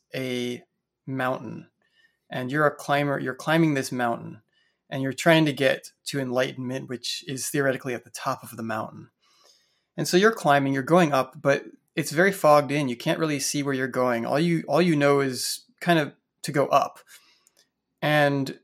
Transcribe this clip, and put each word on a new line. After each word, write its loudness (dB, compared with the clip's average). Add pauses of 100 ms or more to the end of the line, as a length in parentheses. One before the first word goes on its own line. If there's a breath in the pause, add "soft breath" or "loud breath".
(140)
a -6 (420)
mountain, -6 (640)
and -6
you're 2
a 2
climber, 0
you're -6
climbing 2
this -4
mountain, -4 (480)
and -6
you're -2
trying 4
to 0
get 0 (140)
to -6
enlightenment, -4
which -8
is -8
theoretically -2
at -10
the -20
top -8
of -16
the -10
mountain. -8 (840 soft breath)
And -4
so 0
you're 6
climbing, 2
you're -4
going 4
up, -2
but 2 (320)
it's -4
very 4
fogged 4
in. 0
You -4
can't -2
really -2
see -2
where -2
you're -2
going. 0
All 0
you, 2
all 4
you 4
know 4
is -4 (180)
kind 4
of -2 (300)
to -6
go 2
up. 2 (1040 soft breath)
And 2